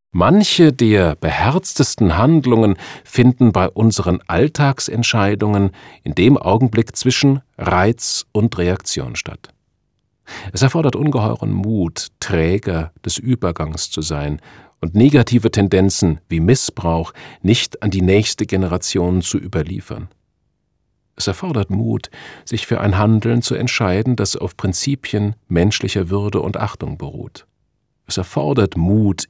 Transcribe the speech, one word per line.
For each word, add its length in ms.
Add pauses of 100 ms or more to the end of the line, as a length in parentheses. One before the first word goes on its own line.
(140)
Manche 580
der 460
beherztesten 1000
Handlungen 600 (260)
finden 480
bei 180
unseren 560
Alltagsentscheidungen 1500 (300)
in 140
dem 220
Augenblick 580
zwischen 460 (160)
Reiz 720
und 260
Reaktion 600
statt. 320 (1040)
Es 80
erfordert 340
ungeheuren 560
Mut, 560 (120)
Träger 720 (120)
des 120
Übergangs 760
zu 100
sein 400 (380)
und 160
negative 560
Tendenzen 680 (100)
wie 100
Missbrauch 720 (280)
nicht 420
an 80
die 100
nächste 440
Generation 760
zu 160
überliefern. 720 (1080)
Es 120
erfordert 420
Mut, 400 (360)
sich 200
für 140
ein 180
Handeln 440
zu 140
entscheiden, 600
das 200
auf 200
Prinzipien 800 (120)
menschlicher 600
Würde 300
und 180
Achtung 400
beruht. 480 (640)
Es 60
erfordert 640
Mut, 520